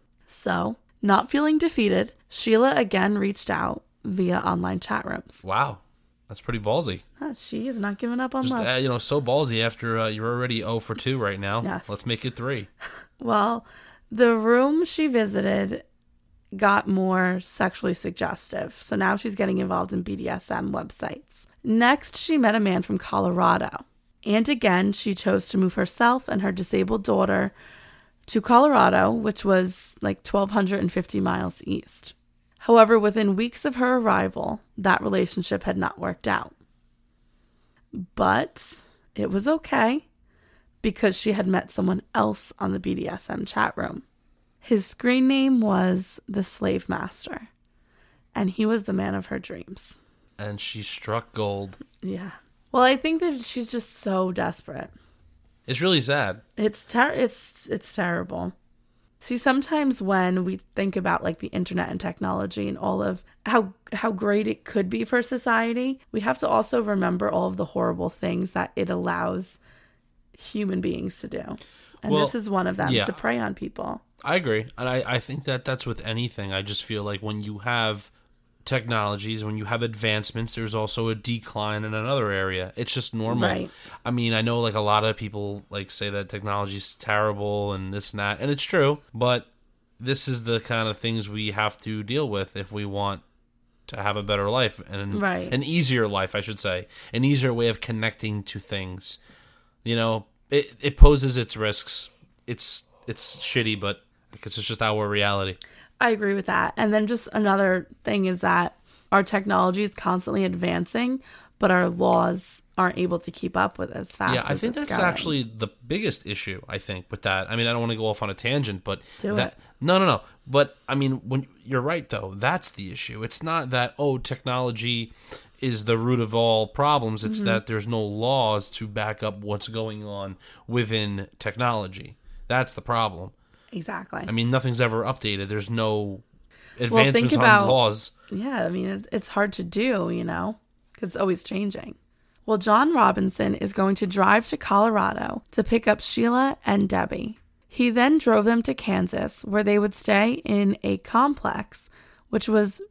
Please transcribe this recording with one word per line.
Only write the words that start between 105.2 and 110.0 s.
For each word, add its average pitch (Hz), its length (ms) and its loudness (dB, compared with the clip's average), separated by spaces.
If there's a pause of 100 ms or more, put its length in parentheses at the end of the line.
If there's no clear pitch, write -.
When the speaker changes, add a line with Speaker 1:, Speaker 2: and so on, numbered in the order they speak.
Speaker 1:
I 240 80 6
agree 208 240 2
with 196 140 -4
that. 180 280 0
And 214 180 2
then 214 140 4
just 226 240 -4
another 196 560 2 (160)
thing 202 220 0
is 180 160 -2
that 175 340 2 (380)
our 196 100 6
technology 190 600 2
is 202 100 -4
constantly 185 500 0